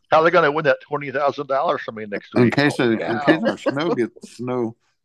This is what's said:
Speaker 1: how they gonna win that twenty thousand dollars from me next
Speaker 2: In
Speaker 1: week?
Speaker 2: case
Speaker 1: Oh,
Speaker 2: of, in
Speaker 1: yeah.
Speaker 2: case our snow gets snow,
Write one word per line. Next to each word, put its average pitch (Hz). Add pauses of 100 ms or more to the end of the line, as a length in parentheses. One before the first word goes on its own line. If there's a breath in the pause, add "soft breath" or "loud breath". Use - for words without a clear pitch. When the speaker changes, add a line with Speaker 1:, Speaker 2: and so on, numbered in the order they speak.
(120)
Speaker 1:
how 156
they 170
gonna 170
win 156
that 135
twenty 143
thousand 143
dollars 139
from 113
me 107
next 101
Speaker 2:
In 117
Speaker 1:
week? 117
Speaker 2:
case 143
Speaker 1:
Oh, 139
Speaker 2:
of, 117
in 104
Speaker 1:
yeah. 113
Speaker 2:
case 160
our 196
snow 151
gets -
snow, 120 (300)